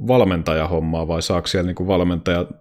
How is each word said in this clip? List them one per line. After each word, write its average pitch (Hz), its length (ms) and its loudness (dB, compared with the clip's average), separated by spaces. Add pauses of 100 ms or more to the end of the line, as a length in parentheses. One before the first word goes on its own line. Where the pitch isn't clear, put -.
valmentajahommaa 82 1000 2
vai 82 140 -2
saako 87 240 -2
siellä 90 200 0
niinku 90 200 -4
valmentaja 87 600 0 (140)